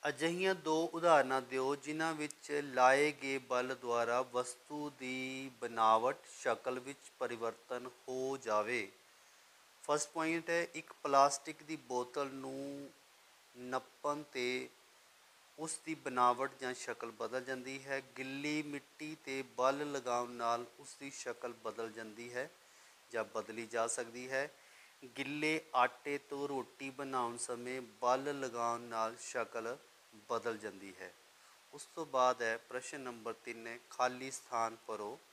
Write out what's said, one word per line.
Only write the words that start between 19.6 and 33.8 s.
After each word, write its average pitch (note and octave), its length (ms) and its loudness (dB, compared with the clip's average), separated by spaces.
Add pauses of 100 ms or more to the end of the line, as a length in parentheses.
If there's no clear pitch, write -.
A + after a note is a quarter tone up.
ਲਗਾਉਣ B2 400 -2
ਨਾਲ A#2+ 340 0 (140)
ਉਸ C#3 200 -16
ਦੀ C#3 100 -10
ਸ਼ਕਲ A#2+ 440 -8 (100)
ਬਦਲ A2+ 280 -6
ਜਾਂਦੀ A2+ 420 -12
ਹੈ C3 160 -6 (600)
ਜਾਂ A2+ 120 0 (120)
ਬਦਲੀ A2 320 -6
ਜਾ A2+ 200 2
ਸਕਦੀ A#2+ 420 -6
ਹੈ। C3+ 200 -2 (680)
ਗਿੱਲੇ D3+ 420 0 (160)
ਆਟੇ B2+ 420 4 (120)
ਤੋਂ C#3+ 180 -4
ਰੋਟੀ C3+ 420 -6
ਬਣਾਉਣ C3 480 -2
ਸਮੇਂ B2 440 -6 (200)
ਬਲ C3+ 380 2
ਲਗਾਉਣ A#2 420 -2
ਨਾਲ A2+ 400 0
ਸ਼ਕਲ A#2 560 -4 (520)
ਬਦਲ A2+ 280 0
ਜਾਂਦੀ G2 420 -10
ਹੈ। F2+ 140 -14 (600)
ਉਸ D3 120 -14 (100)
ਤੋਂ D#3+ 100 -4
ਬਾਅਦ B2+ 360 4
ਹੈ A2+ 140 2 (140)
ਪ੍ਰਸ਼ਨ B2+ 320 -6
ਨੰਬਰ A#2 320 -6
ਤਿੰਨ A#2 340 -10
ਹੈ, A#2 100 -10 (120)